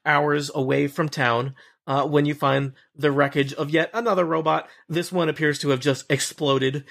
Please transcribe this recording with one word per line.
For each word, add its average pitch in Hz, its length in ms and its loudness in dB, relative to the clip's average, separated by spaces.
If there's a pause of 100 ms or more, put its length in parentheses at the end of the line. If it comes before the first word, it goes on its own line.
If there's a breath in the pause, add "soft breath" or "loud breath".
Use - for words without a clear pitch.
hours 147 480 2
away 139 340 0
from 160 200 -2
town, 127 480 0 (300 soft breath)
uh, 139 200 0
when 147 200 2
you 147 80 0
find 139 400 0 (240 soft breath)
the 143 160 2
wreckage 139 400 0
of 147 160 -4
yet 160 240 0
another 208 320 0
robot. 160 420 0 (220 loud breath)
This 165 200 -4
one 175 200 0
appears 147 300 0
to 143 100 -2
have 135 100 2
just 135 320 -2
exploded, 135 800 0